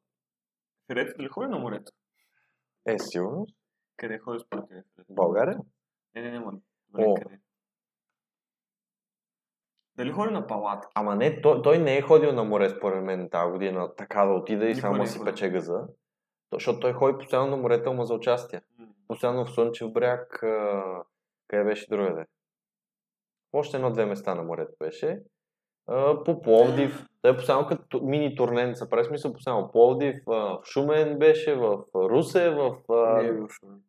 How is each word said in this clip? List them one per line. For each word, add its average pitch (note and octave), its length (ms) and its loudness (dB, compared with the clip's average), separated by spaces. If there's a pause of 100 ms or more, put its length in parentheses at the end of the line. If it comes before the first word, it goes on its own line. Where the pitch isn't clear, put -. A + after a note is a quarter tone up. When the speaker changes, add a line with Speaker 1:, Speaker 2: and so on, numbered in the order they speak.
(920)
Speaker 1:
Фирето B2+ 260 -4
дали C3+ 100 -10
ходи A#3 200 -8
на G#3 120 -4
морето? G#2 320 -10 (920)
Speaker 2:
Е, A2 140 -2
сигурно. A#2 480 -6 (500)
Speaker 1:
Къде A2 200 -10
ходи A#2 220 -10
според G2+ 300 -12
теб? F#2 160 -20 (240)
Speaker 2:
В G2 60 -20
България? G#2 440 0 (560)
Speaker 1:
Не, A2+ 60 -10
не, A#2+ 100 -10
не, A#2+ 80 -10
моля. G2+ 180 -12 (320)
Добре, G2+ 180 0
Speaker 2:
О. G#2 80 4
Speaker 1:
къде? F#2+ 240 -8 (2500)
Дали B2 140 -6
ходи G#3 220 -2
на F#3 140 -6
палатки? G#2 480 -6
Speaker 2:
Ама G#2 200 -2
не, C3+ 260 0
той, C#3 200 4
той C#3+ 180 6
не C#3 180 2
е C#3+ 40 2
ходил D3+ 300 6
на B2 120 0
море, G#2 260 2
според F#2+ 340 -4
мен, F#2 260 -4
тази F2 220 0
година, F#2 440 -4
така G2+ 300 0
да G2 80 2
отиде G#2 320 -2
и - 20 2
Speaker 1:
Никога A2 140 -2
Speaker 2:
само G#2 160 -2
Speaker 1:
не G#2 60 0
е G2+ 40 -4
Speaker 2:
си G2+ 100 -8
Speaker 1:
ходил. G#2 160 -4
Speaker 2:
пече F#2+ 160 -4
газа. F2+ 380 -4 (640)
То-, - 60 -8
защото - 240 -2
той B2 140 -2
ходи C3+ 240 2
постоянно C3+ 340 -2
на C#3 60 -2
морето, A#2+ 320 0
ама B2+ 160 -4
за A2+ 80 -4
участие. A#2+ 480 -2 (180)
Speaker 1:
М. A#2 80 -20 (200)
Speaker 2:
Постоянно B2 380 -2
в B2+ 60 -12
Слънчев A#2 400 -2
бряг, B2 520 -2
а, G#2 400 -2 (640)
къде G#2 160 0
беше G#2 260 -2
другаде? F#2 360 -2 (1300)
Още D3 240 -2
едно-две A#2 280 0
места G2+ 300 -4
на E2+ 80 -6
морето E2 360 -6
беше. D3+ 420 -6 (680)
А, C#3+ 360 2
по E3 180 0
Пловдив. B2+ 720 6
Speaker 1:
<gasps> - 80 -20
Speaker 2:
Той B2 100 6
е C3 40 6
постоянно C3+ 320 0
като - 360 -4
мини C#3 320 0
турненца. A#2+ 540 -2
Прави A#2 160 2
смисъл C#3+ 280 -6
постоянно A2 380 -4
Пловдив, B2+ 440 6 (120)
а, A2 40 -2
в G#2+ 340 -4
Шумен D3 540 0
беше, D#3 360 4
в G#2+ 280 0 (120)
Русе, C3 540 2
в, C#3+ 280 -2 (120)
а, A2+ 320 4
Speaker 1:
Не A2+ 60 0
е A#2 60 -2
бил G#2+ 140 -6
в - 40 -16
Шумен. G2+ 380 -20